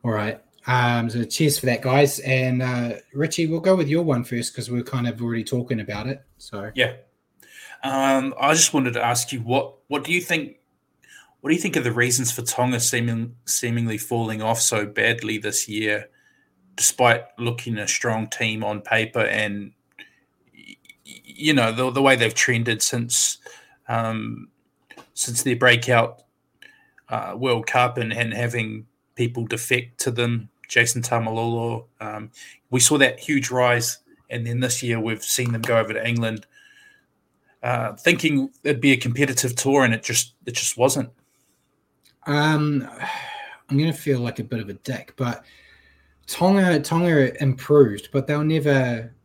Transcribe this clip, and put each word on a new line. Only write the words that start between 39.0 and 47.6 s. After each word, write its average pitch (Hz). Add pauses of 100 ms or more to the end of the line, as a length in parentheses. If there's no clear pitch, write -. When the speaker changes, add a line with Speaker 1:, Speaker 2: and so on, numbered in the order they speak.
Speaker 2:
tour, 139
and 117
it 110
just, - (120)
it 120
just -
wasn't. 131 (1160)
Speaker 1:
Um, 147 (840)
I'm 139
gonna 156
feel 139
like 120
a 113
bit 117
of 104
a 101
dick, 110
but 123 (840)
Tonga, 185
Tonga 165
improved, 135